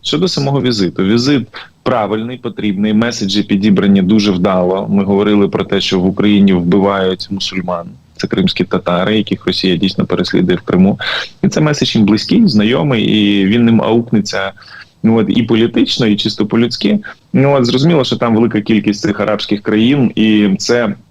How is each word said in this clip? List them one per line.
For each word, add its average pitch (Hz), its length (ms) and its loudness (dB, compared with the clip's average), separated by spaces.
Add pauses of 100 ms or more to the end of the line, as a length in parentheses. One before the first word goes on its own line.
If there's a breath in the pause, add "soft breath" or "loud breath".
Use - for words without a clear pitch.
Щодо 165 260 -2
самого 139 340 -2
візиту. 101 420 -2
Візит 120 440 0 (360 loud breath)
правильний, 113 540 -2
потрібний, 104 560 -4
меседжі 107 500 0
підібрані 98 580 2
дуже 104 300 2
вдало. 92 580 0
Ми 101 140 0
говорили 101 440 2
про 98 160 -2
те, 98 180 -2
що 95 180 -2
в 90 60 0
Україні 98 480 2
вбивають 95 800 0
мусульман. 90 540 -6 (320)
Це 95 100 -6
кримські - 360 0
татари, 92 540 -2
яких - 280 -4
Росія 92 300 -2
дійсно 92 300 -2
переслідує 90 520 -2
в - 40 -8
Криму. 92 380 0 (440 loud breath)
І 196 40 2
це - 140 0
меседж 147 340 0
їм 110 100 4
близький, 170 420 2
знайомий, 120 560 0
і 104 420 2
він 117 200 2
ним 113 160 4
аукнеться, 107 680 -2 (520 loud breath)
ну, 113 140 4
от, 110 120 2
і 123 140 0
політично, 117 640 0
і 104 80 2
чисто 107 300 -4
по-людськи. 120 540 0 (340 loud breath)
Ну, 139 200 4
от, 131 120 2
зрозуміло, 135 380 2
що 120 120 -2
там 113 200 0
велика 110 260 2
кількість 104 400 0
цих 101 180 -2
арабських 104 420 -2
країн, 113 540 2
і 107 420 2
це 120 380 0 (160)